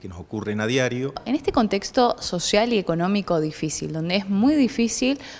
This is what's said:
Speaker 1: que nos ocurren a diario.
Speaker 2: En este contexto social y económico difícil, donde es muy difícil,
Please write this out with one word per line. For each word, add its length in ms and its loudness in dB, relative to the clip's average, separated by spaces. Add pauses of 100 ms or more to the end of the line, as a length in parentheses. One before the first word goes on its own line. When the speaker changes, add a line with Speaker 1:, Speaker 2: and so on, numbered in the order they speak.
Speaker 1:
que 80 -12
nos 100 -14
ocurren 420 -6
a 60 0
diario. 460 0 (140)
Speaker 2:
En 80 -2
este 180 -2
contexto 680 2
social 520 0
y 60 4
económico 640 0
difícil, 520 -4
donde 240 -2
es 120 -2
muy 260 4
difícil, 640 2 (220)